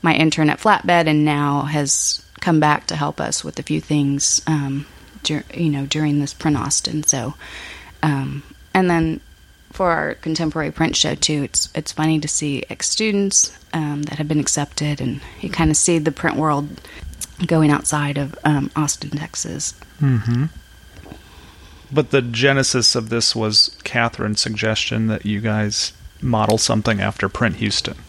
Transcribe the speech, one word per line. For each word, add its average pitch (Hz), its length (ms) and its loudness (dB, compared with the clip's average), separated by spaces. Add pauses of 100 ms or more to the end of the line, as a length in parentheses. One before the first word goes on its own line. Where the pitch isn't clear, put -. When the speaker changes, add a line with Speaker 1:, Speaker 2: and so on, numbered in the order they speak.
Speaker 1:
my 165 140 4
intern 156 340 4
at - 120 0
Flatbed 175 460 4
and 151 180 4
now 143 380 2
has 147 580 0 (200)
come 165 180 4
back 151 280 2
to - 80 -4
help 151 260 -4
us - 220 -4
with - 160 -8
a 143 40 -8
few 156 180 -2
things, 139 680 0
um, 143 380 -2 (380)
dur-, 151 200 -4 (100)
you 165 160 0
know, 139 160 -2
during 147 340 0
this 143 140 -2
Print 147 240 0
Austin. 151 460 -2
So, 127 300 0 (680)
um, 139 420 0 (300)
and 185 160 4
then 160 300 2 (540)
for 180 180 0
our 156 240 0
contemporary 156 560 -4
print 160 240 0
show 151 200 0
too, 151 280 0
it's, - 320 -4
it's - 160 -6
funny 156 280 2
to 151 100 -6
see 143 400 -2
ex-students, - 840 0 (220)
um, 147 300 -2
that - 160 -8
have 151 80 -2
been 151 120 2
accepted, 147 600 -2
and 135 180 -4 (220)
you - 80 -6
kinda 156 260 2
see 165 240 4
the 156 120 2
print - 260 -2
world 147 320 0 (760)
going 156 260 6
outside 147 460 0
of, 143 180 -4 (100)
um, 143 300 2
Austin, 147 340 -2
Texas. - 640 -8 (280)
Speaker 2:
Mm-hmm. 120 440 2 (1500)
But 135 200 2
the 139 120 4
genesis 127 720 2
of 110 140 -2
this 113 260 0
was 107 480 2
Catherine's 113 580 0
suggestion 110 680 0
that 110 180 -2
you 104 140 0
guys 107 540 -2 (280)
model 113 360 2
something 110 420 2
after 98 300 0
Print 110 280 0
Houston. - 380 -2 (140)